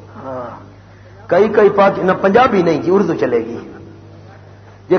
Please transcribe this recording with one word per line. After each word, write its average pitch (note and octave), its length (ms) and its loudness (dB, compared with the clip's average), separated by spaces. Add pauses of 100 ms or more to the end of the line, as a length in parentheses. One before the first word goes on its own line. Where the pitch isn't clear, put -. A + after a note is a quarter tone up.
(240)
ہاں۔ B2 320 -14 (720)
کئی G3 220 2
کئی G#3+ 200 4
پاک-، G3+ 300 2
نہ F#3 220 0
پنجابی G3+ 420 2
نہیں D#3+ 200 -2
جی، D#3 80 -2
اردو F3+ 240 0
چلے B2+ 240 -2
گی۔ A2+ 200 -8 (1300)
یہ F3+ 80 2